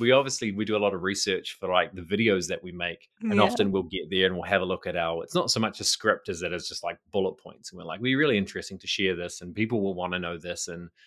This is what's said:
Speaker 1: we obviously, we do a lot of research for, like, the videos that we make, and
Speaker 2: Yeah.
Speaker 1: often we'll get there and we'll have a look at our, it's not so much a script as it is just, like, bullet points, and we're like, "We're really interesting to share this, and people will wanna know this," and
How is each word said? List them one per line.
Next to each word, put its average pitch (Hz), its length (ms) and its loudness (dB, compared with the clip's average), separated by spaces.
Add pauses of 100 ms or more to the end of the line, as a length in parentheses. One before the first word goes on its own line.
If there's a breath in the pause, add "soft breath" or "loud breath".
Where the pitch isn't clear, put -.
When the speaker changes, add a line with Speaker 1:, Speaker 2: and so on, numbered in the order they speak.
Speaker 1:
we 120 100 4
obviously, 131 420 4
we 104 120 -2
do 107 100 0
a 104 40 2
lot 101 160 4
of 87 80 -6
research 95 580 -2
for, 92 100 -4
like, 90 240 4
the 95 60 -10
videos 98 480 2
that 90 140 -4
we 90 100 -12
make, 87 380 -8 (100)
and 214 140 0
Speaker 2:
Yeah. 208 80 8
Speaker 1:
often 202 300 4
we'll 95 100 2
get 85 260 -6
there 95 160 2
and 92 120 2
we'll 85 80 -6
have 95 180 4
a - 20 0
look 92 220 -4
at 87 100 -4
our, 82 260 -2
it's - 120 -12
not 170 160 0
so 113 100 2
much 107 200 -2
a 104 40 -6
script - 460 0
as 82 100 -4
it 87 140 -4
is 82 120 -6
just, - 160 -10
like, 85 160 -6 (140)
bullet 95 220 0
points, - 380 -18
and 92 60 -16
we're 85 60 -12
like, 85 160 -8
"We're 131 160 2
really 139 220 4
interesting 95 400 -6
to - 80 -14
share 95 280 0
this, 87 280 -8
and 87 120 -12
people 110 280 0
will 98 120 0
wanna 90 240 -4
know 87 200 -6
this," 87 300 -8
and 87 200 -12 (180 soft breath)